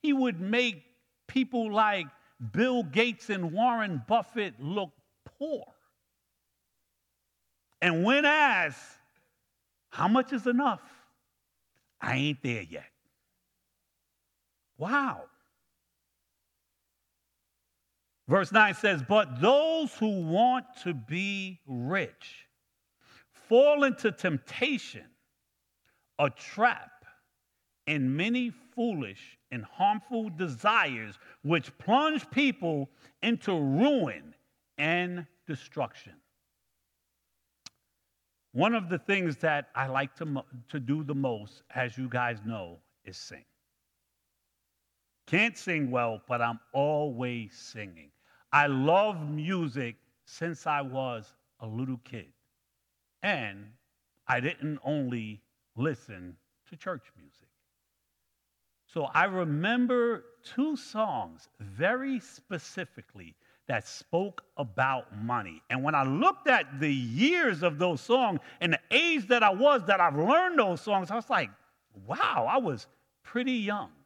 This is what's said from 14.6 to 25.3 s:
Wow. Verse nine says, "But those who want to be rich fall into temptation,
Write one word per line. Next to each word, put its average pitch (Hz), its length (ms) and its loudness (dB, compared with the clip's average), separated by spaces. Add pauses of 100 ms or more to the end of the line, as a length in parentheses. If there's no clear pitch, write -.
Wow. 214 460 -4 (3000)
Verse 180 240 4
nine 208 220 8
says, 180 300 2
"But 156 380 2
those 302 540 4
who 208 260 0
want 226 440 2 (180)
to 175 100 -4
be 185 720 -6
rich 135 800 -6 (840)
fall 285 520 4
into 240 280 0
temptation, 185 960 -4 (1080)